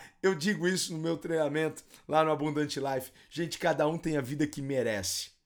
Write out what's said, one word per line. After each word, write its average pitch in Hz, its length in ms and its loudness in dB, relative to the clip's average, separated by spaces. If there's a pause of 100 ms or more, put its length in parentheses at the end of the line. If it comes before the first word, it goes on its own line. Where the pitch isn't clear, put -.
(220)
eu 190 140 4
digo 170 320 0
isso 185 240 -2
no 156 80 -6
meu 165 160 0
treinamento 156 680 0 (240)
lá 156 160 4
no 156 80 4
Abundant 147 460 0
Life. 135 340 -2 (180)
Gente, 160 300 -6
cada 151 300 2
um 165 100 0
tem 160 180 -2
a 143 40 2
vida 147 260 -2
que 147 160 -6
merece, 113 720 -2 (140)